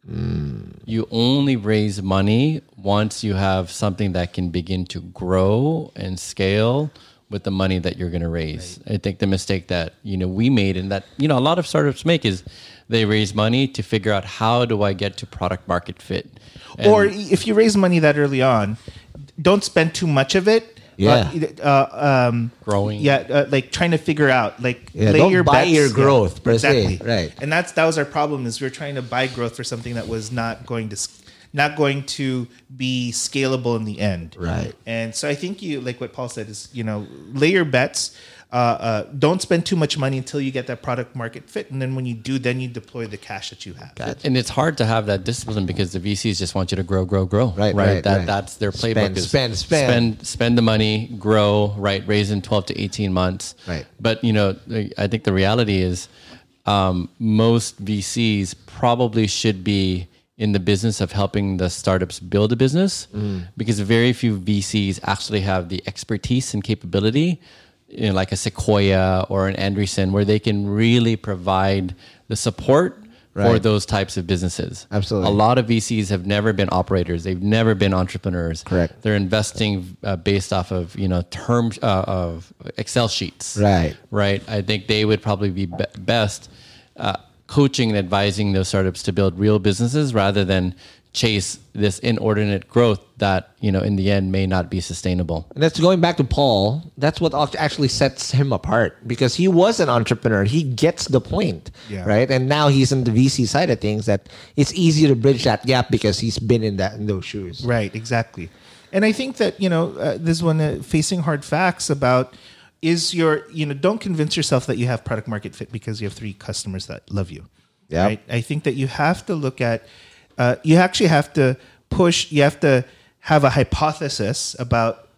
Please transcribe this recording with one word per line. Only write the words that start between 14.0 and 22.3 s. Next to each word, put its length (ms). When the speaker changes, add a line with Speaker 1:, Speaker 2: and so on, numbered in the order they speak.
Speaker 2:
out, 140
"How 400
do 160
I 120
get 240
to 100
product 400
market 340
fit?" 240
And 120
Speaker 3:
Or 140
if 400
you 80
raise 240
money 220
that 180
early 240
on, 360
don't 240
spend 300
too 140
much 260
of 140
it. 280
Speaker 1:
Yeah. 340
Speaker 3:
Uh, 20
uh, 680
um, 220